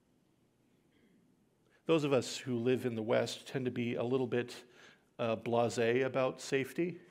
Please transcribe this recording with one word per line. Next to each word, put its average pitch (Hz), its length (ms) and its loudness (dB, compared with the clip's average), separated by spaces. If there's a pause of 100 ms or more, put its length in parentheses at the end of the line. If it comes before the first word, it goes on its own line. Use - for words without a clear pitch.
(1900)
Those 160 160 4
of 143 100 2
us - 240 2
who 123 220 -4
live 123 260 2
in 120 80 -2
the 110 80 -4
West 117 460 0
tend 131 180 -4
to 127 60 -2
be 120 240 -2
a 113 80 -2
little 127 240 0
bit, 120 280 -2 (640)
uh, 113 200 0
blasé 120 680 2
about 131 340 0
safety, 170 600 -2 (120)